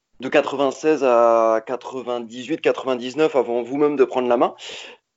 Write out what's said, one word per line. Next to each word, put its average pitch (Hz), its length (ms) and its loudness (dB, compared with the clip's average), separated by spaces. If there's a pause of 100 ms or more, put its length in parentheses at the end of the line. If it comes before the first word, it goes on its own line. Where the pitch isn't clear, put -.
(200)
de 131 80 -8
quatre-vingt-seize 139 760 0
à 117 640 4
quatre-vingt-dix-huit, 123 960 -8
quatre-vingt-dix-neuf, 131 760 -2
avant 120 260 0
vous-même 143 340 0
de 131 80 4
prendre 127 240 0
la 120 100 4
main. 160 160 0 (640)